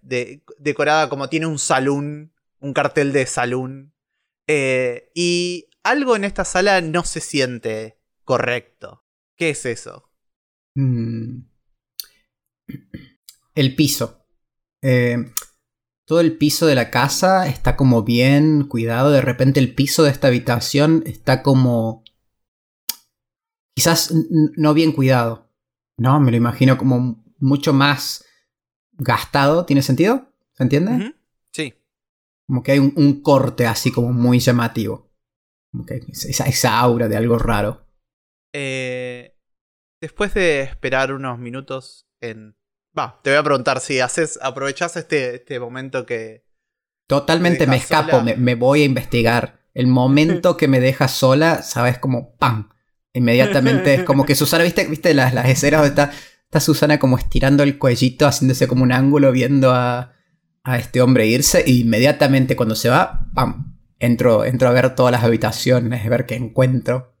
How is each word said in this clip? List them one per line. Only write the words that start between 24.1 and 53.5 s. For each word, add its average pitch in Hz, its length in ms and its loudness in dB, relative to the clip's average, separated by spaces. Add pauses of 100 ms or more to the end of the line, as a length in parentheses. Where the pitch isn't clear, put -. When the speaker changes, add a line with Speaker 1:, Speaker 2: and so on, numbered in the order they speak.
Speaker 2:
n-, 160 200 0
n-, 151 260 2
no 151 180 2
bien 160 180 2
cuidado, 127 580 0 (460)
¿no? 135 240 2
Me 127 100 4
lo 117 60 2
imagino 120 420 2
como 127 460 -2 (140)
mucho 139 340 0
más 139 520 -2 (680)
gastado. 143 720 -2
¿Tiene 139 160 2
sentido? 175 500 0 (200)
¿Se - 100 -6
entiende? 151 300 0
Speaker 1:
Ujú. 247 220 -4 (380)
Sí. 147 220 -10 (720)
Speaker 2:
Como 127 160 -2
que 139 100 0
hay 143 60 4
un, 139 180 4
un 143 260 2
corte 123 440 2
así 117 260 -2
como 123 200 -2
muy 123 280 2
llamativo. 117 720 -2 (600)
Como 120 120 -10
que 131 240 -12
esa, - 360 -6
esa 117 340 0
aura 120 300 2
de 107 80 -2
algo 117 220 0
raro. 110 480 -4 (680)
Speaker 1:
Eh, 127 840 -10 (640)
después 196 320 -6
de 165 300 0
esperar 135 500 -4
unos 131 260 -10
minutos 131 680 -14 (160)
en, 110 340 -16 (420)
va, 123 240 -8
te 135 80 -2
voy 143 80 4
a 151 40 2
preguntar 135 380 0
si 131 200 -4
haces, 151 420 -4
aprovechás 139 540 -6
este, 139 400 -4
este 123 240 -12
momento 127 460 -10
que 110 400 -10 (600)
Speaker 2:
Totalmente 165 540 0
Speaker 1:
te 151 60 2
Speaker 2:
me 131 80 2
Speaker 1:
deja 127 100 -2
Speaker 2:
escapo, 160 280 0
Speaker 1:
sola. 123 120 4
Speaker 2:
me, 113 120 -2
me 123 180 2
voy 135 280 2
a 143 40 4
investigar. 120 760 -2 (140)
El 127 120 0
momento 151 720 2
Speaker 1:
<laughs> - 0 -
Speaker 2:
que 151 120 0
me 131 120 4
deja 131 280 0
sola, 160 540 2
¿sabes? 123 360 -2
Como 127 380 -6
¡pam! 110 340 -2 (420)
Inmediatamente 131 800 2